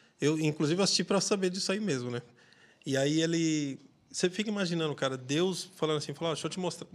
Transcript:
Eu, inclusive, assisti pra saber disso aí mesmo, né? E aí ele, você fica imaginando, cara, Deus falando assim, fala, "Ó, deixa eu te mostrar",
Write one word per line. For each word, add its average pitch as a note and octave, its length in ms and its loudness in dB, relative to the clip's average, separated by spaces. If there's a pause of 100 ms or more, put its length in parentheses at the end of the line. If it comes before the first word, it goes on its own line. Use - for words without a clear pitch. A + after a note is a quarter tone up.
(220)
Eu, D3+ 180 4
inclusive, D#3 420 2
assisti F#3+ 220 2
pra G3 160 2
saber F#3+ 300 2
disso F#3 220 -4
aí G3 80 0
mesmo, C3 320 -2
né? A#2+ 100 -4 (640)
E C3+ 100 -2
aí D3 260 4
ele, D#3+ 580 0 (320)
você - 180 0
fica G#3+ 200 -4
imaginando, E3+ 440 0
cara, C3+ 240 -2
Deus D#3 460 0 (120)
falando D#3 220 0
assim, C#3+ 160 -6
fala, E3 180 -4
"Ó, - 20 0
deixa D3 120 -6
eu D#3+ 60 -2
te - 80 -8
mostrar", F3+ 360 -4